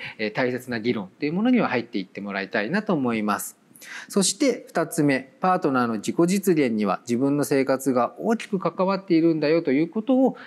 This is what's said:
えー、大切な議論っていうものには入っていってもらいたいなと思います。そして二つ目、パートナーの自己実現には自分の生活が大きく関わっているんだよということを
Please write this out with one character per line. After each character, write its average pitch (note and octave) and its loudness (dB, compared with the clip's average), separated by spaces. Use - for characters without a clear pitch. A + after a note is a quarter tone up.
え G#2+ -4
ー、 - -6
大 B2 0
切 B2 -8
な A#2+ -4
議 A2 0
論 G2 -4
っ - -20
て - -8
い D3 -2
う - -4
も G3+ -2
の B3+ 2
に B3 4
は B2+ 2
入 B2 0
っ A2+ -6
て - -8
い F#2 -2
っ F#2 -10
て - -14
も G2+ -8
ら G2 -4
い F#2+ -8
た G#2+ 0
い A2 -4
な G#3 -2
と G#3+ -2
思 B2+ 0
い A2 0
ま G2+ 0
す。 - -12
そ G3+ 0
し - 0
て - 0
二 E3 -2
つ D#3 -2
目、 C3+ 2
パ F#3 2
ー F3+ 2
ト D#3 0
ナ B2+ 2
ー - 2
の A#2 -2
自 - -4
己 - -6
実 F#3+ 2
現 C3 2
に G#2+ 0
は F#2 0
自 A#2+ 0
分 C#3 0
の C#3 0
生 C3+ 2
活 C3+ 0
が A#2+ 0
大 A3+ 0
き - -12
く G3 -4
関 F3+ -2
わ G3 0
っ F#3+ -12
て F3 2
い D#3+ 4
る E3 4
ん D#3 -4
だ D3 0
よ E3 2
と C#3 0
い D3 2
う E3+ -2
こ A3 -6
と B3+ 2
を B3 2